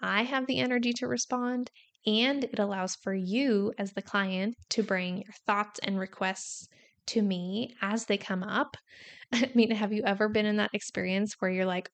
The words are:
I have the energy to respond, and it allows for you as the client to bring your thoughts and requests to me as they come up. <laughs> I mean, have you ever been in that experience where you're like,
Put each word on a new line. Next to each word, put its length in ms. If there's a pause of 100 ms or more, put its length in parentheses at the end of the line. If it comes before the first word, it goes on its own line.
I 220
have 220
the 140
energy 340
to 140
respond, 640 (340)
and 380
it 160
allows 360
for 180
you 680
as 140
the 100
client 520 (140)
to 140
bring 340
your 160 (140)
thoughts 320
and 200
requests 680 (400)
to 140
me 600
as 240
they 120
come 260
up. 340 (280)
<laughs> 280
I 220
mean, 160
have 200
you 120
ever 260
been 160
in 120
that 160
experience 640
where 100
you're 160
like, 280